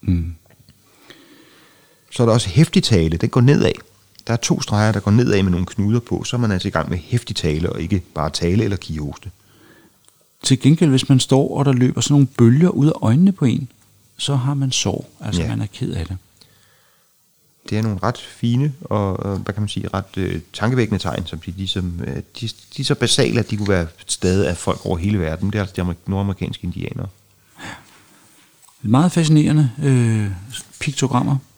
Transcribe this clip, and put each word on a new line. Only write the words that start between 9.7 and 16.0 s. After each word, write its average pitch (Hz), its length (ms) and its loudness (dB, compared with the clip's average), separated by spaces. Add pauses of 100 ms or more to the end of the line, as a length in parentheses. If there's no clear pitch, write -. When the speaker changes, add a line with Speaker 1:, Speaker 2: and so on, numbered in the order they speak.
Speaker 1:
Til 135 160 2
gengæld, 156 300 4
hvis 131 200 2
man 135 100 6
står, - 380 0
og 139 80 0
der 139 80 2
løber 123 280 0
sådan 147 120 0
nogle 143 140 6
bølger 131 420 6
ud 143 180 2
af 160 140 2
øjnene 156 300 4
på 170 140 -2
en, 123 220 0 (500)
så 143 180 -2
har 135 180 -2
man 139 180 -2
sorg. - 380 -2 (100)
Altså, 87 220 -4
Speaker 2:
Ja. 80 60 -2
Speaker 1:
man 110 140 -4
er 107 40 -4
ked - 280 -8
af 85 120 -4